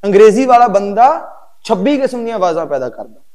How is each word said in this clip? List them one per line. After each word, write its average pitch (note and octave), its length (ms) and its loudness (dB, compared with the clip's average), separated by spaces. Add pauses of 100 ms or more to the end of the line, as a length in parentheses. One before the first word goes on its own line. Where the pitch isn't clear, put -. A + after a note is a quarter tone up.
ਅੰਗਰੇਜ਼ੀ G#3 400 4
ਵਾਲਾ A#3+ 220 4
ਬੰਦਾ G3+ 640 0 (300)
ਛੱਬੀ A3+ 340 -2
ਕਿਸਮ B3 280 -6
ਦੀਆਂ A3+ 100 -8
ਆਵਾਜ਼ਾਂ E3+ 300 -4
ਪੈਦਾ C3+ 240 -6
ਕਰਦਾ। G#2 320 -18 (140)